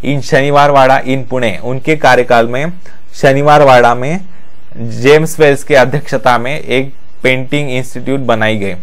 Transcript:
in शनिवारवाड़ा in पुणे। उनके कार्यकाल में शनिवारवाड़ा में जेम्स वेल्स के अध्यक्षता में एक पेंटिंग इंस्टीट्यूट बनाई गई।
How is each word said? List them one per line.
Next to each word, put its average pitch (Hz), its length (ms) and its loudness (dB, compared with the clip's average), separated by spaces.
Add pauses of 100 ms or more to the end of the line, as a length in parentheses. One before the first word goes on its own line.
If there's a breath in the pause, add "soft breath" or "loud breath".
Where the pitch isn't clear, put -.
in 135 160 -2
शनिवारवाड़ा 139 800 2
in 127 260 -2
पुणे। 120 340 -2
उनके 131 320 -2
कार्यकाल 123 520 2
में 139 240 -4 (440 soft breath)
शनिवारवाड़ा 135 800 4
में 147 260 -4 (560 soft breath)
जेम्स 123 640 0
वेल्स 143 240 2
के 147 120 0
अध्यक्षता 127 640 0
में 127 220 -4
एक 135 340 -2 (300)
पेंटिंग 131 480 -2
इंस्टीट्यूट 127 480 -4
बनाई 110 380 0
गई। 98 260 -4